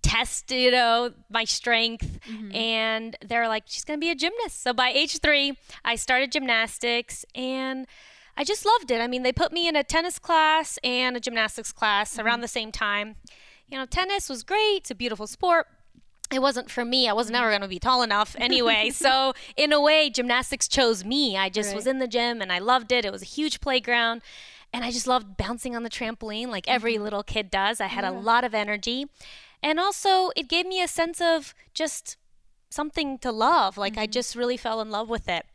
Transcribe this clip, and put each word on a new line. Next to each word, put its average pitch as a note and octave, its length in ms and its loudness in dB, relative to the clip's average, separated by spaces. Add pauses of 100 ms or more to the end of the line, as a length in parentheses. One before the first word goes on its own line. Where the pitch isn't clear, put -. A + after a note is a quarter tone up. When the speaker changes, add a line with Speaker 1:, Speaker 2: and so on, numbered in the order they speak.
Speaker 1:
test, - 480 0
you B3+ 200 4
know, A#3+ 420 4 (180)
my A3+ 140 -2
strength. A3+ 760 0 (100)
Speaker 2:
Mm-hmm. G#3+ 260 -10
Speaker 1:
And A3+ 720 -2
they're A#3 240 0
like, A3 180 -2
"She's - 180 -10
gonna D4+ 140 -4
be E4 120 0
a E4+ 40 0
gymnast." F4+ 480 -4
So B3 100 0
by B3 180 4
age - 300 0
three, C#4 360 2 (280)
I A#3 120 0
started B3+ 360 2
gymnastics A#3+ 920 0 (100)
and C4 520 -4 (500)
I F#4+ 80 0
just G#4 200 -2
loved G#4 260 4
it. A#3 100 2
I A#3 60 0
mean, B3+ 160 -2
they B3+ 100 4
put D#4 200 0
me E4+ 160 0
in D#4 80 2
a C#4+ 80 4
tennis E4 340 0
class D#4 680 4
and B3 320 0
a A#3+ 40 -6
gymnastics A3+ 520 -2
class G#3 440 0
Speaker 2:
Mm-hmm. A3 100 -2
Speaker 1:
around A#3+ 140 2
the A#3 80 -6
same A3 240 -6
time. G#3 440 -2 (520)
You C#4 100 -10
know, C4 80 -6
tennis F#4 420 -2
was B3 160 -8
great. G#4 340 2
It's - 120 -10
a B3 40 -6
beautiful G#3+ 320 -6
sport. E4+ 400 2 (680)
It C4 80 0
wasn't B3 300 0
for A#3+ 140 -4
me. B3 240 2
I G#3 40 2
was A3+ 180 0
never A#3 200 2
gonna G3 180 0
be F#3 100 -8
tall B3 240 2
enough G#3+ 360 0
anyway. A#3+ 520 2
Speaker 2:
<laughs> C#4 40 -6
Speaker 1:
So C4 400 4 (220)
in D4+ 160 4
a D4 80 6
way, D4+ 300 6
gymnastics B3 580 0
chose A3+ 360 2
me. A#3+ 320 0
I F#3+ 140 0
just G#3 180 -2
Speaker 2:
Right. G3+ 80 -6
Speaker 1:
was A3+ 100 -4
in C4 120 0
the B3+ 100 -2
gym A#3 320 0
and F#3+ 120 -4
I F3+ 80 0
loved A#3+ 320 2
it. A#3+ 120 2
It G3 80 -4
was F#3+ 100 -12
a - 40 -14
huge D4+ 340 -4
playground. A#3+ 640 0 (500)
And A#3+ 120 -6
I A#3+ 60 -4
just A#3+ 160 -4
loved A#3+ 320 0
bouncing A#3+ 360 -4
on A#3 80 -6
the A#3 80 -6
trampoline A3+ 580 -8
like G#3 200 -6
every A#3 260 2
Speaker 2:
Mm-hmm. G#3 100 -2
Speaker 1:
little G#3 180 -4
kid G#3 280 -4
does. G3+ 300 0
I G3 60 -2
had G#3 180 -4
a F#3 80 -2
Speaker 2:
Yeah. - 80 -8
Speaker 1:
lot A#3 240 4
of A3 100 -4
energy. G#3+ 520 -2 (560)
And D#4 180 0
also, F#4+ 560 2
it C#4 120 -4
gave F4 180 0
me F#4 140 -2
a F4+ 60 0
sense E4 340 -2
of E4 320 2 (220)
just - 420 -6 (540)
something D4 480 -4
to B3 140 -4
love. A3 460 4
Like, G3+ 200 -4
I G#3+ 60 0
Speaker 2:
Mm-hmm. G#3+ 80 -6
Speaker 1:
just B3 240 -4
really A#3+ 200 -2
fell A3+ 240 -4
in A3 100 -6
love G#3+ 180 -4
with A3+ 200 -4
it. F3 260 -4